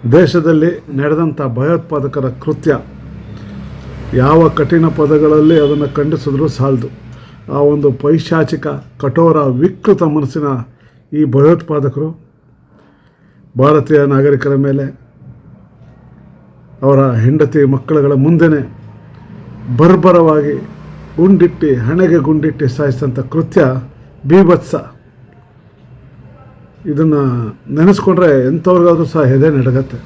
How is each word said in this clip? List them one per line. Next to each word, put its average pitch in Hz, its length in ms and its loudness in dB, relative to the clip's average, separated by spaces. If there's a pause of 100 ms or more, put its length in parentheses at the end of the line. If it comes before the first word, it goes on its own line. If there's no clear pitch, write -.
(160)
ದೇಶದಲ್ಲಿ 165 540 2 (300)
ನಡೆದಂಥ 156 400 -2 (180)
ಭಯೋತ್ಪಾದಕರ 143 680 -4 (180)
ಕೃತ್ಯ 156 280 -2 (1500)
ಯಾವ 151 180 4 (180)
ಕಠಿಣ 165 280 0 (140)
ಪದಗಳಲ್ಲಿ 151 640 4
ಅದನ್ನು 143 240 0 (100)
ಖಂಡಿಸಿದ್ರೂ 147 500 -2 (100)
ಸಾಲದು. 127 320 -2 (680)
ಆ 143 40 -2 (140)
ಒಂದು 143 160 0 (140)
ಪೈಶಾಚಿಕ, 156 640 -2 (340)
ಕಠೋರ, 160 360 2 (240)
ವಿಕೃತ 185 420 0 (120)
ಮನಸ್ಸಿನ 147 320 -4 (720)
ಈ 151 40 2 (120)
ಭಯೋತ್ಪಾದಕರು 147 720 0 (1500)
ಭಾರತೀಯ 147 380 2 (160)
ನಾಗರಿಕರ 139 400 0 (120)
ಮೇಲೆ, 135 180 -2 (2000)
ಅವರ 135 140 4 (240)
ಹೆಂಡತಿ 147 380 2 (140)
ಮಕ್ಕಳುಗಳ 143 400 0 (100)
ಮುಂದೆನೇ 156 380 2 (1160)
ಬರ್ಬರವಾಗಿ 160 760 4 (640)
ಗುಂಡಿಟ್ಟು, 175 520 2 (160)
ಹಣೆಗೆ 170 400 2
ಗುಂಡಿಟ್ಟು 156 480 -2
ಸಾಯಿಸಿದಂಥ 135 440 -4 (140)
ಕೃತ್ಯ 160 300 0 (680)
ಬೀಭತ್ಸ. 175 460 4 (2250)
ಇದನ್ನು 151 300 0 (560)
ನೆನೆಸ್ಕೊಂಡ್ರೆ 180 520 4 (200)
ಎಂಥವ್ರಿಗಾದ್ರೂ 170 640 2
ಸಹ 160 100 0 (120)
ಎದೆ 139 200 4
ನಡಗತ್ತೆ. 131 500 -2